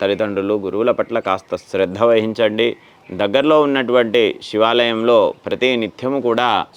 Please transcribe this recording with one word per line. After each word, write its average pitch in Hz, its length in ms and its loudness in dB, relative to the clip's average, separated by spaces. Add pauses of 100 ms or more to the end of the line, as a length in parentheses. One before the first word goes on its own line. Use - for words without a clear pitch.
తల్లిదండ్రులు, 101 540 -2
గురువుల 104 360 -2
పట్ల 113 280 -4
కాస్త 95 380 -4
శ్రద్ధ 95 460 -2
వహించండి. 110 760 0 (360)
దగ్గరలో 135 500 2
ఉన్నటువంటి 120 800 0
శివాలయంలో 113 920 2 (120)
ప్రతి 123 300 0
నిత్యము 123 440 -4
కూడా 113 460 0 (100)